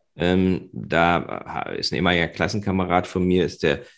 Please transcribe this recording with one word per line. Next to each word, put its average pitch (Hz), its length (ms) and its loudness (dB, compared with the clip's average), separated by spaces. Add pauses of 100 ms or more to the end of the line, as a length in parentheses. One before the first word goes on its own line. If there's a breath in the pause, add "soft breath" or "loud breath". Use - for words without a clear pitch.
(140)
ähm, 92 580 0
da 82 720 0
ha-, - 280 -8
ist - 200 -6
ein - 40 -2
ehemaliger 85 320 2
Klassenkamerad 92 760 0
von 92 180 -2
mir, 90 200 4
ist - 180 -6
der, 76 200 2 (160 loud breath)